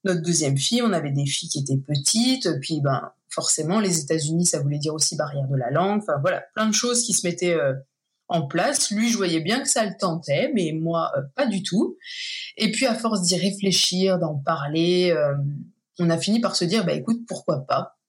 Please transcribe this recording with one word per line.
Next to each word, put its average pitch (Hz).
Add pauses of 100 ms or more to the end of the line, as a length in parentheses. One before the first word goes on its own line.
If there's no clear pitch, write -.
notre 175
deuxième 160
fille, 240
on 220
avait 147
des 139
filles 139
qui 143
étaient 135
petites, 220 (120)
puis 151
ben, 135 (160)
forcément, 165
les 180
États-Unis, 160
ça 160
voulait 143
dire 151
aussi 160
barrière 143
de 135
la 123
langue. 190
Enfin 151
voilà, 165 (120)
plein 220
de 214
choses 240
qui 208
se -
mettaient, 175
euh, 139 (520)
en 165
place. 196
Lui, 220
je 220
voyais 170
bien 214
que 277
ça 226
le 185
tentait, 170
mais 170
moi, 165
euh, 139 (140)
pas 269
du 196
tout. 269 (600)
Et -
puis, 262
à 233
force 220
d'y 175
réfléchir, 185
d'en 160
parler, 165
euh, 143 (640)
on 175
a 165
fini 208
par 226
se 180
dire, « 190
Bah, 135
écoute, -
pourquoi 151
pas ? » 147 (100)